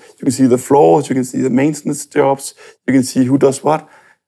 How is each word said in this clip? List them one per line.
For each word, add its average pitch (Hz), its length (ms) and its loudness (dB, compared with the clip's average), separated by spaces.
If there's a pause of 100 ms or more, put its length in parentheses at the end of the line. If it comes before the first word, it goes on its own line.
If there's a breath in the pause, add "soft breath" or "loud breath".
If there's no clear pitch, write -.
(180 soft breath)
You - 80 -18
can 139 60 0
see 131 160 2
the 123 100 2
floors, 147 520 2
you 131 60 -4
can 127 100 -2
see 131 160 -6
the 127 80 -2
maintenance 147 560 -2
jobs, 139 480 -2 (340 soft breath)
you 127 60 0
can 131 100 4
see 131 220 -2
who 135 120 0
does 135 260 0
what. 151 220 -2 (420 soft breath)